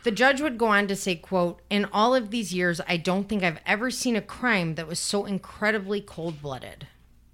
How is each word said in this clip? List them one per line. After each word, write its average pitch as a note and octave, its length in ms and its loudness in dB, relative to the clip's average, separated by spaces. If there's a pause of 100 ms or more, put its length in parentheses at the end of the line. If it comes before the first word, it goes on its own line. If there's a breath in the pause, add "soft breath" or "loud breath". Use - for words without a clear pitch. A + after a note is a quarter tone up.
The A#3+ 80 2
judge B3+ 300 4
would D4 160 0
go A#3 100 2
on G3+ 200 4
to G3 80 -2
say, F#3+ 200 0
quote, F3 540 -2
"In G#3 240 2
all A3 220 6
of A3 160 0
these A3 200 -4
years, F3+ 360 0
I F3 100 0
don't F#3+ 320 0
think G#3 140 0
I've E3 220 0
ever G#3+ 260 0
seen A#3+ 240 0
a G#3 60 0
crime F#3+ 540 0
that D#3+ 120 -6
was E3 120 -6
so G3+ 260 -2
incredibly G3+ 760 -2
cold-blooded." D3 840 -8 (460)